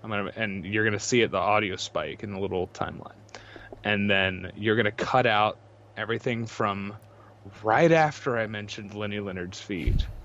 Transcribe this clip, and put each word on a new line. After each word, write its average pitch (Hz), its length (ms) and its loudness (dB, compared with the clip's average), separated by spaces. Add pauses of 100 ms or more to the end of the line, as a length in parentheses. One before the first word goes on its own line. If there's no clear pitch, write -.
I'm 110 60 -10
gonna, 101 260 -2
and 98 300 -4
you're 107 200 0
gonna 104 140 2
see 123 220 4
it, 98 100 4
the 95 60 0
audio 101 380 2
spike - 480 -6
in 101 100 -8
the 95 60 -6
little 92 280 -2
timeline. - 460 -10 (680)
And 101 260 2
then 92 460 2
you're 107 200 2
gonna 107 160 2
cut 123 340 2
out 107 320 4 (400)
everything 113 480 -2
from 101 480 -2 (720)
right 135 280 6
after 147 460 2
I 110 100 0
mentioned 104 460 -8
Lenny 104 260 -4
Leonard's 95 400 -6
feet - 460 0 (200)